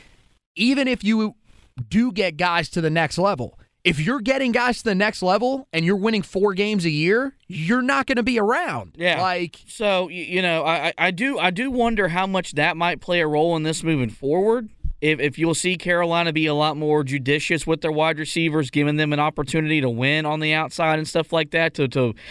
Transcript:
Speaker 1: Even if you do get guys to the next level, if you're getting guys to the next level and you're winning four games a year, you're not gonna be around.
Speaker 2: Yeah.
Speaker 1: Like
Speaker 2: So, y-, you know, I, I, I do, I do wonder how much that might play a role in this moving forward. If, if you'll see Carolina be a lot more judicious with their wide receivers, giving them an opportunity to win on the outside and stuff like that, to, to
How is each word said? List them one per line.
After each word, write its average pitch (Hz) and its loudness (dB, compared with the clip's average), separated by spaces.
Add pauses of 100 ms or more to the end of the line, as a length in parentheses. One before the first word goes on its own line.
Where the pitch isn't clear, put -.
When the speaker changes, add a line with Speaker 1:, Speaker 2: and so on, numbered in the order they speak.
(540)
Speaker 1:
Even 262 2
if 254 -2
you 214 0 (540)
do 226 2
get 180 -2
guys 170 0
to - -4
the 160 2
next 160 0
level, 175 0 (240)
if 165 2
you're 226 -2
getting 262 0
guys 240 0
to - -10
the 208 0
next 202 0
level 247 0
and 165 0
you're 196 2
winning 208 0
four 196 -2
games 202 0
a 170 0
year, 196 0 (140)
you're 175 -2
not 269 0
gonna 240 0
be 240 0
around. 208 0
Speaker 2:
Yeah. 165 0
Speaker 1:
Like 180 -2
Speaker 2:
So, 190 0
y-, 160 -10
you 180 -4
know, 165 0
I, 156 0
I, 170 -2
I 180 0
do, 220 -2
I 180 2
do 247 -2
wonder 233 2
how 180 0
much 190 -2
that 156 0
might 170 -2
play 175 0
a 156 2
role 156 2
in 156 0
this 160 -2
moving 147 0
forward. 202 0 (340)
If, 151 2
if 139 -2
you'll 165 2
see 180 0
Carolina 170 0
be 156 2
a 151 0
lot 151 0
more 151 2
judicious 143 -2
with 160 0
their 160 -2
wide 156 0
receivers, 156 0
giving 147 2
them 151 2
an 147 0
opportunity 156 0
to 127 0
win 139 0
on 151 -2
the 156 2
outside 156 0
and 156 -4
stuff 160 -2
like 160 0
that, 165 0
to, 147 0
to 123 0 (160)